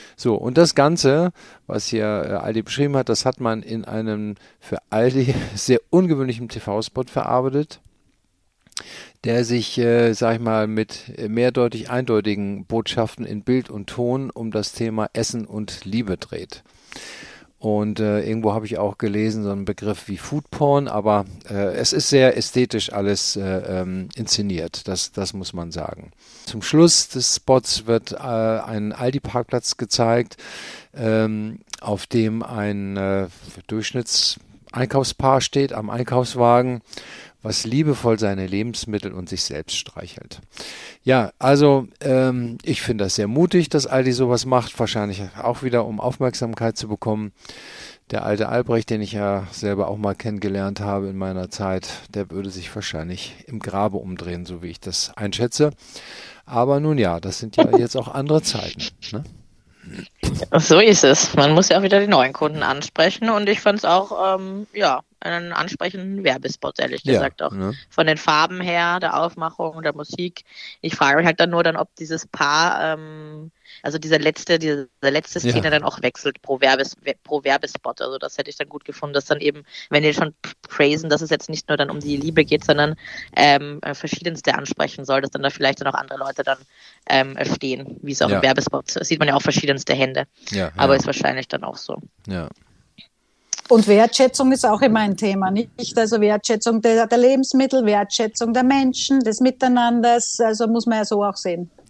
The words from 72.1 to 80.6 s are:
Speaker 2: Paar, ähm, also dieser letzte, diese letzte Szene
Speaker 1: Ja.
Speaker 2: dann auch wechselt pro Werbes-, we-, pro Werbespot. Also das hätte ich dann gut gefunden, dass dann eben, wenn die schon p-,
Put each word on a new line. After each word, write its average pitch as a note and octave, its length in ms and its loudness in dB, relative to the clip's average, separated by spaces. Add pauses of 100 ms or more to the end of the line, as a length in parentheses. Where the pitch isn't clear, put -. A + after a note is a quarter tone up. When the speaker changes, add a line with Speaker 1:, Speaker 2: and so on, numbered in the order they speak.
Speaker 2:
Paar, D#3 680 0
ähm, D#3 580 -14 (300)
also D3+ 160 -4
dieser D#3 200 2
letzte, D#3 400 0
diese D3 300 -2 (120)
letzte D3 380 -2
Szene A#2 280 2
Speaker 1:
Ja. - 40 2
Speaker 2:
dann D3 140 2
auch - 180 -4
wechselt B2+ 400 -4
pro C3+ 180 -4
Werbes-, C3+ 420 2
we-, C#3 200 -6
pro C#3+ 220 -4
Werbespot. C#3 560 -2
Also C3 180 -6
das - 180 -10
hätte C#3+ 140 -6
ich - 60 -16
dann C#3+ 120 -8
gut D3 160 -14
gefunden, D3 300 -10
dass C#3+ 120 0
dann D3 140 0
eben, D3 220 -2 (280)
wenn D3 120 2
die D3+ 100 4
schon D#3 300 -2
p-, - 80 -12 (120)